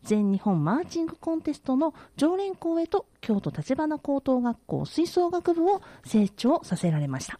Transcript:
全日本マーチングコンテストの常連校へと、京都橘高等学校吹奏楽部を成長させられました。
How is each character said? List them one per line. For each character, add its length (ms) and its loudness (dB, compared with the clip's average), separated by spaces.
全 300 2
日 100 0
本 220 2
マ 160 2
ー 60 -4
チ 160 -4
ン 40 -2
グ 100 -8
コ 180 -4
ン 80 -4
テ 120 -2
ス 80 -20
ト 140 0
の 180 0
常 200 2
連 180 -4
校 260 -2
へ 60 -2
と、 200 -2
京 200 0
都 100 -4
橘 480 -2
高 220 -2
等 200 2
学 260 -4
校 180 -2
吹 220 0
奏 240 0
楽 240 0
部 160 2
を 120 0
成 240 2
長 360 0
さ 120 -4
せ 140 0
ら 80 2
れ 100 -2
ま 120 -4
し 60 -12
た。 140 -14